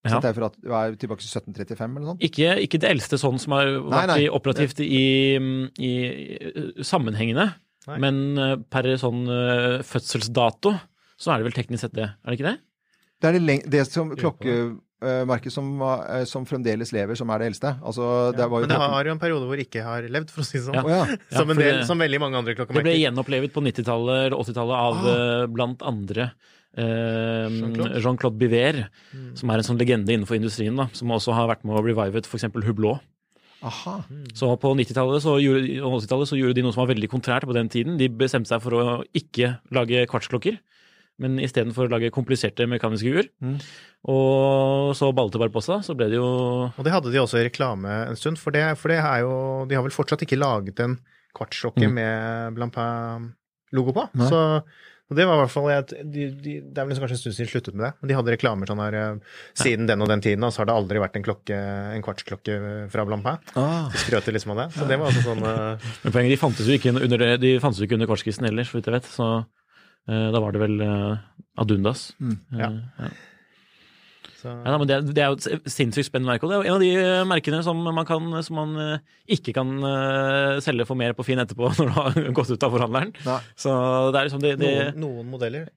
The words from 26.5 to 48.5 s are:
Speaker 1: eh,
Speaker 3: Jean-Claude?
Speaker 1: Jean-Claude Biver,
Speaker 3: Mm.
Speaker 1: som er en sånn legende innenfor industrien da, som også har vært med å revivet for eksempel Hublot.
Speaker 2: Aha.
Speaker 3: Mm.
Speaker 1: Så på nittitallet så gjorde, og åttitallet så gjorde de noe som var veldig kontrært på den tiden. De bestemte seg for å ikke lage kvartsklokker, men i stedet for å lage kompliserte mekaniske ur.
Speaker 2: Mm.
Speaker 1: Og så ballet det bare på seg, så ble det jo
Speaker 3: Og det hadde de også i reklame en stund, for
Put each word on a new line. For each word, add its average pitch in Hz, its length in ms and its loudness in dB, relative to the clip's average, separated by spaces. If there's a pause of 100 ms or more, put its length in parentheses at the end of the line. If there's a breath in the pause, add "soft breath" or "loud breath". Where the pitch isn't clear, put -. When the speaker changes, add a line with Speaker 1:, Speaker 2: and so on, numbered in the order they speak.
Speaker 1:
eh, 113 760 -2
Speaker 3:
Jean-Claude? 113 500 -2
Speaker 1:
Jean-Claude 123 380 0
Biver, 120 500 2 (260 loud breath)
Speaker 3:
Mm. 127 240 -16
Speaker 1:
som 123 120 -2
er 110 80 2
en 113 40 0
sånn 120 160 0
legende 117 300 4
innenfor 113 320 2
industrien 110 340 -2
da, 131 200 -2
som 120 140 -6
også 117 260 0
har 117 140 2
vært - 160 -2
med 107 120 -2
å 107 80 2
revivet 110 420 0
for 117 120 -8
eksempel 107 260 -4
Hublot. 107 360 2 (600 soft breath)
Speaker 2:
Aha. 180 480 -10
Speaker 3:
Mm. 135 220 -16
Speaker 1:
Så 123 260 0
på 135 160 2
nittitallet 131 460 2
så 147 180 4
gjorde, 135 460 2
og 127 160 0
åttitallet 131 260 0
så 139 120 -2
gjorde 127 160 2
de 123 80 2
noe 123 100 2
som 123 140 2
var 127 80 2
veldig 107 160 -2
kontrært 127 340 0
på 127 80 -4
den 117 160 2
tiden. 139 300 -2
De 131 100 4
bestemte 120 400 0
seg 117 140 2
for 120 100 -4
å 120 320 0 (100)
ikke 123 440 0 (120)
lage 123 380 2
kvartsklokker, 127 500 -2 (600 soft breath)
men 131 200 -2
i 131 80 -2
stedet 117 280 -2
for 127 120 0
å 117 40 -2
lage 117 200 0
kompliserte 120 560 0
mekaniske 117 480 0
ur. 202 100 2 (180)
Speaker 2:
Mm. 135 180 -4 (480 loud breath)
Speaker 1:
Og 135 880 4
så 139 180 4
ballet 120 160 2
det 110 80 -4
bare 113 160 2
på 110 80 0
seg, 196 220 -2
så 165 100 -6
ble 120 140 0
det 113 80 2
jo 123 80 2 (480)
Speaker 3:
Og 139 100 -10
det 151 80 2
hadde 147 220 0
de 135 60 2
også 120 200 2
i 117 100 2
reklame 110 600 -4
en 117 80 -6
stund, 156 220 -4
for - 120 -6